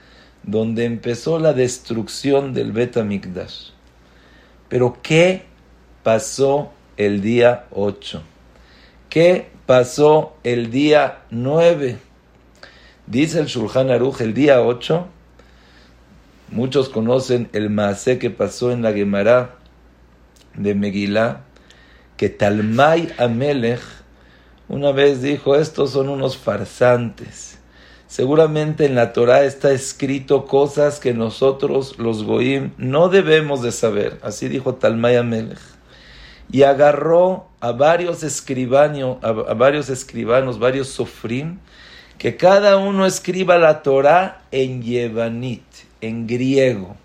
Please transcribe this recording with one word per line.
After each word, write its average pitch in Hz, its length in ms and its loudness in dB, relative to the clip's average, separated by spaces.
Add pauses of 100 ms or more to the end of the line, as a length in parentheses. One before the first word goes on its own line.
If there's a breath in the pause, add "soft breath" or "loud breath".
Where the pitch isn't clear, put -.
(440 soft breath)
donde 110 420 -2
empezó 120 540 -4
la 156 140 2
destrucción 127 1000 -2
del 113 180 -6
Bet 123 260 -4
Hamikdash. 98 720 -8 (1000 soft breath)
Pero, 123 320 -2
¿qué 180 440 2 (580)
pasó 135 680 0 (260)
el 104 240 0
día 120 500 2
ocho? 98 500 -8 (880 soft breath)
¿Qué 175 400 2 (160)
pasó 147 800 4
el 120 260 -2
día 143 600 2
nueve? 143 680 0 (1080 loud breath)
Dice 156 320 -2
el 147 80 -2
Shulchan 127 420 -2
Aruch, 127 320 0
el 110 140 -4
día 135 260 4
ocho, 131 460 -2 (1400 soft breath)
muchos 131 380 -2
conocen 120 640 -2
el 107 180 -2
maasé 104 480 0
que 120 100 -4
pasó 107 420 -4
en 120 120 -4
la 110 100 0
Gemara 104 600 2 (960)
de 101 220 -2
Megilá, 101 680 -2 (720 soft breath)
que 104 140 0
Talmai 113 880 2
Amelech 123 640 -2 (840 soft breath)
una 143 220 -2
vez 139 300 2
dijo: 139 340 0
"Estos 147 360 -2
son 135 180 -2
unos 135 260 -4
farsantes. 113 1200 -2 (480 soft breath)
Seguramente 151 800 0
en 135 100 0
la 117 180 0
Torá 123 300 4
está 139 280 0
escrito 135 760 -2
cosas 143 520 0
que 123 140 -2
nosotros, 135 840 -2
los 113 240 -4
Goim, 131 560 -2
no 139 300 2
debemos 156 520 2
de 117 100 -2
saber". 104 520 -2
Así 120 260 -10
dijo 135 240 -4
Talmai 117 420 0
Amelech. 117 440 -4 (920 loud breath)
Y 131 120 4
agarró 147 840 4 (100)
a 117 140 -4
varios 165 500 0
escribaño-, 135 960 -2
a, 107 60 -4
a 110 260 -4
varios 135 380 0
escribanos, 120 640 -2
varios 127 300 -2
sofrim, 131 720 -8 (580 loud breath)
que 117 180 -4
cada 196 420 4
uno 196 280 0
escriba 185 540 0
la 156 240 4
Torá 143 640 2
en 131 320 -4
Yevanit, 117 840 -6 (360)
en 113 240 -8
griego. 123 800 0